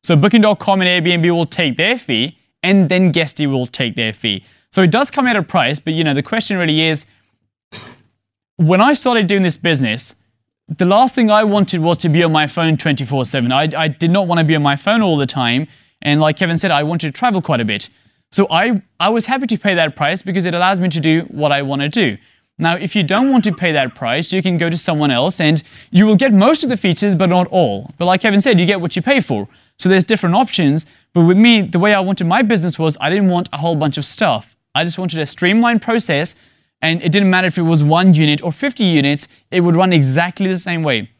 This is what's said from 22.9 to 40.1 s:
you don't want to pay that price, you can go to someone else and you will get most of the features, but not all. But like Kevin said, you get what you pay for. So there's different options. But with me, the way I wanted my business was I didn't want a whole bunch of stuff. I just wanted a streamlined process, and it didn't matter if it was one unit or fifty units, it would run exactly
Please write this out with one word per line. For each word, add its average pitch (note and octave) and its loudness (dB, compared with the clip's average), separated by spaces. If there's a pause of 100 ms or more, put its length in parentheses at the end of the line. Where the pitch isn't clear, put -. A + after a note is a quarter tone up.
you G#3 0
don't A#3 0
want B3 4
to G#3 0
pay E3+ -2
that C3+ -2
price, C3+ -4
you F#3 0
can F3+ -2
go E3+ -2
to E3+ -4
someone D3+ -2
else C3+ -2
and D#3 2 (300)
you G3+ 4
will G#3+ 4
get C4 2
most A3+ 4
of C4 -2
the A#3+ -2
features, F#3+ -2
but F3+ 0
not F3+ 0
all. A#2+ -2
But F3 -2
like F#3 2
Kevin G3+ 2
said, G3+ 2
you F3 2
get F#3+ 0
what E3+ -6
you F3+ -4
pay C4+ 0
for. G#2 -6 (300)
So F#3 -2
there's F#3 4
different F#3 0
options. D#3+ 0 (280)
But E3+ 4
with F3+ 4
me, A3+ 6
the E3+ -2
way G#3 2
I G3 2
wanted F#3 -4
my G#3+ 2
business F#3 0
was D#3+ -2
I D3 -2
didn't F#3+ 2
want F3 -2
a C#3+ -10
whole E3 -2
bunch D3 -4
of C#3+ -8
stuff. - -4 (200)
I D#3+ 0
just E3+ -8
wanted D#3+ -6
a D3 -4
streamlined A3+ 0
process, F3+ -4 (440)
and E3 -2
it F3 0
didn't G3 2
matter F#3 2
if D#3+ -4
it F3 -2
was E3 2
one E3+ 4
unit D3+ 2
or E3 -6
fifty B3+ -4
units, D3 0 (240)
it F3+ 0
would E3+ 2
run F3+ 2
exactly E3 0